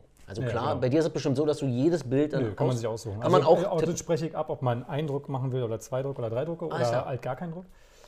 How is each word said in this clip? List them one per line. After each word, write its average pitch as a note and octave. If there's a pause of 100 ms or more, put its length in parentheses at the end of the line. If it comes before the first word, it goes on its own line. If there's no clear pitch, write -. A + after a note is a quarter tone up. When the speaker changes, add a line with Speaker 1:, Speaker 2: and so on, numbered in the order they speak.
(280)
Speaker 1:
Also G2+
Speaker 2:
Ja, B2
Speaker 1:
klar, A#2
Speaker 2:
genau. C#3
Speaker 1:
bei B2+
dir D3+
ist D#3
es E3
bestimmt C#3
so, D3+
dass D3
du C#3
jedes C3+
Bild C#3
dann C3
Speaker 2:
Nö, G#2+
kann -
man B2+
Speaker 1:
aus-, A#2
Speaker 2:
sich A#2
aussuchen. A2
Speaker 1:
kann D3+
Speaker 2:
Also, F#3
Speaker 1:
man C#3
auch E3+
Speaker 2:
äh, -
Speaker 1:
tippen. G3
Speaker 2:
Audit E3
spreche E3
ich -
ab, D#3
ob D3
man A#2+
einen D#3+
Druck C#3
machen C3
will B2+
oder A2
zwei C3
Druck C3+
oder A#2
drei B2
Drucke E3+
Speaker 1:
Ah, D3+
Speaker 2:
oder E3
Speaker 1:
ist A#2+
ja B2
Speaker 2:
halt B2
gar C3+
keinen E3+
Druck. F#3 (420)